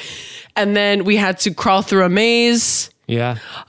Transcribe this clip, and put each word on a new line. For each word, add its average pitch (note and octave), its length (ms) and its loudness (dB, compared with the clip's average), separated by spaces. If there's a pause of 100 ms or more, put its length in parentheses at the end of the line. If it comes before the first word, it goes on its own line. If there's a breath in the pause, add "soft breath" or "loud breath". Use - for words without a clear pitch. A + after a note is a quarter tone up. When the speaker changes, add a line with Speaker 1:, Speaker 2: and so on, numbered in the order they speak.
(560 loud breath)
Speaker 1:
And G#3 200 0
then G3+ 280 2
we G#3 120 2
had F#3+ 240 0
to G#3 140 -2
crawl G3 260 2
through G3 240 2
a F3+ 60 2
maze. A#3 800 2 (160)
Speaker 2:
Yeah. A#2+ 320 -2 (300 loud breath)